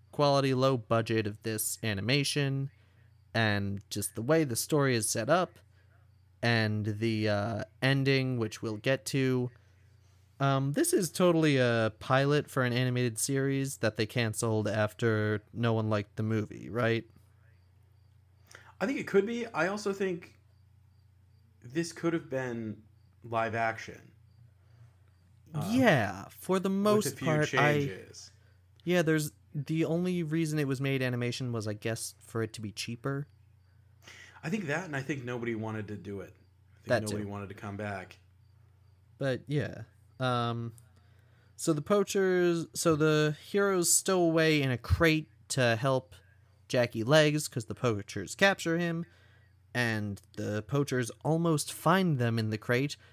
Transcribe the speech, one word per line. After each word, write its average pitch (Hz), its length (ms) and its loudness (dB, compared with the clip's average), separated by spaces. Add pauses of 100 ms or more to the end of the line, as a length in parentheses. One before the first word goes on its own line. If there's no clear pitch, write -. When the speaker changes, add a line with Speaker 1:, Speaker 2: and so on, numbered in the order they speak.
(120)
Speaker 1:
quality, 139 420 4
low 131 220 4
budget 113 500 0
of 107 160 -8
this - 400 -4
animation 135 880 0 (640)
and 101 460 0 (100)
just - 260 -6
the 110 60 -6
way 156 220 4
the 120 120 -2
story 139 400 2
is 107 120 0
set 113 220 -2
up 175 280 0 (840)
and 110 420 2 (140)
the, 107 300 0
uh, 101 360 -2 (160)
ending, 135 580 2
which 110 240 -4
we'll 110 160 -4
get 135 280 -2
to. 131 440 0 (920)
Um, 139 320 0
this 320 220 0
is 185 160 2
totally 160 480 4
a 117 420 2
pilot 139 500 2
for 135 120 0
an 123 100 2
animated 123 460 0
series 135 600 -2
that 107 200 0
they 110 80 0
canceled 110 600 0
after 107 760 0 (100)
no 117 220 0
one 110 160 0
liked 104 260 -2
the 110 60 -4
movie, 107 480 -4
right? 113 340 0 (1800)
Speaker 2:
I 190 60 0
think 277 120 -2
it 185 80 -6
could 196 200 4
be. 233 220 -4
I 160 180 -2
also 202 260 -4
think 190 400 -4 (1300)
this 160 300 -6
could 165 220 -2
have - 160 -6
been 117 480 -6 (440)
live 113 320 -2
action. 113 460 -4 (1500)
Um, 151 140 -4
Speaker 1:
Yeah, 151 640 2
for - 280 -2
the 190 120 -2
most 208 340 2
Speaker 2:
with 127 100 -4
a - 40 -16
few 131 80 -4
Speaker 1:
part, 151 220 2
Speaker 2:
changes. 143 840 0
Speaker 1:
I, - 520 -20
yeah, 175 180 2
there's, 156 300 2 (220)
the 160 300 -2
only 175 380 0
reason 156 360 -2
it 147 100 0
was 135 120 -2
made 135 220 0
animation 123 500 -2
was, 110 160 -4
I 107 60 -4
guess, 113 400 -6 (120)
for 113 160 -4
it 110 120 -6
to 110 80 -12
be 107 100 -6
cheaper. 139 540 -6 (1160)
Speaker 2:
I 147 60 -8
think 185 200 -4
that, 165 180 -2
and 147 100 -8
I 135 60 -4
think 139 200 -6
nobody 120 320 -4
wanted 110 340 -6
to 104 80 -8
do 98 240 -10
it. 87 100 -14
I - 480 -20
think - 80 -20
Speaker 1:
That 117 160 0
Speaker 2:
nobody 104 220 -4
Speaker 1:
too. 101 40 -8
Speaker 2:
wanted 101 220 -8
to 104 60 -14
come 101 200 -10
back. 101 420 -8 (1000)
Speaker 1:
But, 135 300 -4
yeah. 120 340 -4 (380)
Um, 117 540 -2 (840)
so - 160 0
the 151 100 0
poachers, 185 920 2
so 165 200 2
the 151 420 2 (140)
heroes 190 420 2
stow 190 280 2
away 160 420 4
in 135 80 0
a 123 80 -2
crate 156 500 2 (200)
to 117 280 2
help 131 380 0 (540)
Jackie 120 360 0
Legs 151 440 4
'cause 117 160 -6
the 104 100 -10
poachers 104 600 -4
capture 185 420 2
him, 170 260 -2 (720)
and 107 460 -2 (160)
the 107 260 -4
poachers 135 480 0 (140)
almost 160 480 0
find 170 460 2
them 117 200 2
in 110 120 -2
the 107 80 -2
crate, 135 380 0 (160)